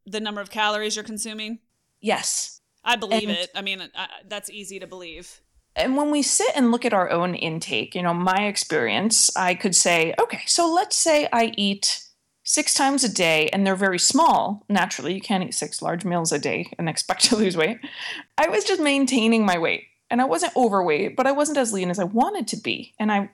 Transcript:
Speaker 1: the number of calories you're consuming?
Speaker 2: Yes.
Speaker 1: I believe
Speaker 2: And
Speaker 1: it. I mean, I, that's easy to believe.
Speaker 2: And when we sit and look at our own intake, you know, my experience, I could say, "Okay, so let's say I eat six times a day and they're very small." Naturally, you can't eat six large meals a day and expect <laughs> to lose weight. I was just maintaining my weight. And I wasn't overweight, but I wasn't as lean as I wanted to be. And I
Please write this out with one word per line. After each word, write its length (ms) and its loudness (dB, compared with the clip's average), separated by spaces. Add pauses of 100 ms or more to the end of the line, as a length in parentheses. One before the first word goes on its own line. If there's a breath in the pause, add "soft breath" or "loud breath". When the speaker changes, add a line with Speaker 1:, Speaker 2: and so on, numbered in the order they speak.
Speaker 1:
the 140 -6
number 200 -6
of 100 -12
calories 460 -2
you're 80 -10
consuming? 540 -10 (420)
Speaker 2:
Yes. 560 -2 (260)
Speaker 1:
I 140 0
believe 320 -2
Speaker 2:
And 80 -2
Speaker 1:
it. 180 -4
I 60 -8
mean, 220 -8 (120)
I, 140 -8 (180)
that's 220 -12
easy 300 -14
to 80 -12
believe. 560 -18 (340)
Speaker 2:
And 220 2
when 120 2
we 120 2
sit 320 2
and 180 4
look 140 0
at 80 2
our 160 2
own 240 0
intake, 600 -6
you 80 -4
know, 120 2
my 320 2
experience, 880 0
I 180 2
could 220 0
say, 420 4
"Okay, 280 -2
so 260 2
let's 240 0
say 340 2
I 280 2
eat 480 0 (360)
six 300 0
times 320 2
a 80 0
day 400 2
and 140 2
they're 100 2
very 220 2
small." 720 4
Naturally, 420 0
you 80 -4
can't 240 -2
eat 80 -8
six 300 -6
large 240 -4
meals 260 0
a 60 0
day 400 -4
and 100 -2
expect 360 -2
<laughs> 40 4
to 80 4
lose 180 0
weight. 260 -2 (580 loud breath)
I 100 4
was 160 0
just 160 0
maintaining 640 2
my 140 2
weight. 260 -2 (280)
And 100 2
I 20 4
wasn't 320 0
overweight, 600 2
but 120 2
I 40 2
wasn't 260 0
as 140 0
lean 160 -2
as 120 -2
I 40 0
wanted 440 0
to 80 -6
be. 420 -6
And 140 0
I 220 0